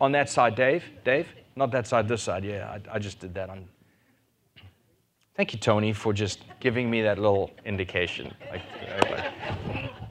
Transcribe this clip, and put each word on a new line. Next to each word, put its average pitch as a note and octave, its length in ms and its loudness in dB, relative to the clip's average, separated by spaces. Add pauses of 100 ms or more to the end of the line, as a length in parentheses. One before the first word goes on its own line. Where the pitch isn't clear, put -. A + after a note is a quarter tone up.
on C3+ 120 4
that C#3+ 160 2
side, A#2+ 280 4
Dave. C3+ 280 2 (200)
Dave, C#3+ 240 2 (280)
not C3 140 2
that B2 160 0
side, A2+ 200 4
this A2+ 160 0
side. F#2+ 220 -2
Yeah, G#2 340 -6 (120)
I, A2+ 60 -4
I - 20 0
just G2+ 200 -6
did F#2 160 -12
that F#2+ 140 -6
on. F#2+ 180 -14 (1700)
Thank G3+ 160 0
you, G#2+ 60 -6
Tony, G#2+ 340 4
for G#2+ 200 0
just G#2 280 -2 (200)
giving A#2+ 300 0
me A2+ 120 2
that G#2 160 2
little G2+ 320 2 (140)
indication. F2+ 720 -2 (160)
Like, F#2 120 -8 (1500)